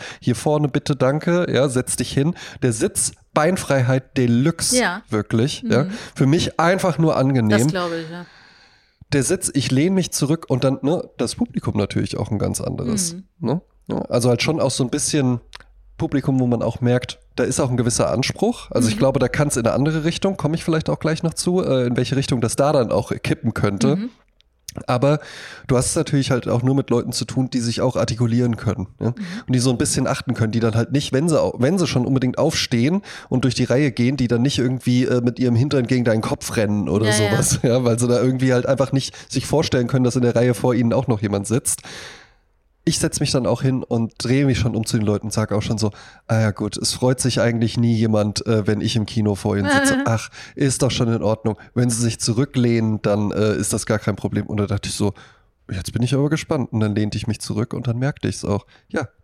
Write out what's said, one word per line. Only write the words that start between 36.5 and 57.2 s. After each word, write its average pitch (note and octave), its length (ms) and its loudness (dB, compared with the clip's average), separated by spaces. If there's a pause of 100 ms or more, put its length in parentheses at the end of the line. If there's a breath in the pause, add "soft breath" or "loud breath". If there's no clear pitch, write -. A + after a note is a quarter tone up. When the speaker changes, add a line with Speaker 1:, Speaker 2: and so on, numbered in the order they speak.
Speaker 1:
rennen G#2 320 0
oder G2+ 160 2
Speaker 2:
Ja, G#2+ 100 2
ja. G#2 160 2
Speaker 1:
sowas, - 320 0
ja, B2+ 220 2
weil A2+ 120 2
sie A#2+ 120 0
da A#2+ 120 2
irgendwie C3 300 2
halt B2 140 2
einfach C3 260 0
nicht - 240 -2 (160 loud breath)
sich - 140 -4
vorstellen C#3 420 0
können, B2+ 160 2
dass B2 140 2
in B2+ 60 2
der A#2+ 120 2
Reihe A#2+ 180 4
vor B2 220 0
ihnen A#2 160 2
auch B2+ 160 0
noch G#2+ 140 0
jemand G2+ 260 -2
sitzt. - 320 -2 (1080 loud breath)
Ich E3 120 2
setz E3 200 -2
mich C#3+ 120 0
dann B2+ 160 2
auch A#2+ 160 0
hin C3 200 0
und A#2 360 -2
drehe C3 260 2
mich C3 140 2
schon A2+ 160 0
um A2 100 -2
zu - 140 0
den G#2 80 0
Leuten G#2 200 0
und G2+ 60 -6
sag G#2+ 180 0
auch G#2 120 0
schon A2 160 -2
so, G#2+ 100 0 (380 loud breath)
„Ah A2+ 120 2
ja A2 120 4
gut, G#2 260 -4
es - 160 -4
freut B2+ 260 0
sich A#2+ 220 0
eigentlich A#2 380 0
nie A#2 160 4
jemand, G#2+ 500 2
äh, A2 220 2
wenn G#2+ 120 2
ich G#2+ 160 -2
im G#2+ 120 0
Kino G#2 260 0
vor G2+ 240 -2
ihnen G2+ 140 0
sitze. C4+ 300 2
Speaker 2:
<laughs> - 40 -6
Speaker 1:
Ach, A2+ 240 -2 (240 loud breath)
ist C#3 300 0
doch A#2+ 80 2
schon A#2 200 0
in A2+ 120 -2
Ordnung. G#2+ 340 -2 (160 loud breath)
Wenn B2 160 2
sie A2+ 100 -2
sich A#2 200 -2
zurücklehnen, A#2 840 0
dann, G#2 300 0
äh, G#2 240 0
ist - 180 -2
das A2 140 -4
gar A2 100 0
kein G2+ 180 -2
Problem.“ G2+ 300 -4
Und - 120 -4
da G2+ 100 0
dachte G2+ 200 -4
ich G2 60 -6
so, G2+ 200 -2 (540 loud breath)
„Jetzt F#2 260 -8
bin A2+ 100 -2
ich B2 100 0
aber C#3 160 2
gespannt.“ D3+ 440 -2
Und A2+ 60 0
dann G#2+ 140 2
lehnte G#2+ 240 -2
ich G#2 80 -6